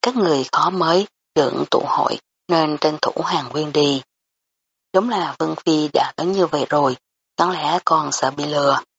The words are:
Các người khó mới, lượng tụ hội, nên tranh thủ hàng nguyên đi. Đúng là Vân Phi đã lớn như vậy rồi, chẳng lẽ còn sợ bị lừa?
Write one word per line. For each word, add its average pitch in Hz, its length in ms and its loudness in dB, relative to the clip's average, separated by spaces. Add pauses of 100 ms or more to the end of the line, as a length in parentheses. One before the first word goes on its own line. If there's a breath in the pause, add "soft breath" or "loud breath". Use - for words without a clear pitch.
Các 254 140 -2
người 156 360 2
khó - 180 0
mới, 180 380 0 (280)
lượng 139 360 0
tụ - 160 2
hội, - 320 0 (280)
nên 156 340 0
tranh 156 200 0
thủ - 200 -4
hàng 156 280 -2
nguyên 151 240 -4
đi. 143 280 2 (920)
Đúng 208 160 2
là 170 300 -4
Vân 160 160 -4 (100)
Phi 151 280 2
đã - 240 0
lớn 175 140 -2
như 190 160 2
vậy 147 220 -2
rồi, 139 280 2 (380)
chẳng 170 160 0
lẽ 165 340 -2
còn 156 260 2
sợ 135 200 -2
bị 143 140 -6
lừa? 143 340 2 (200)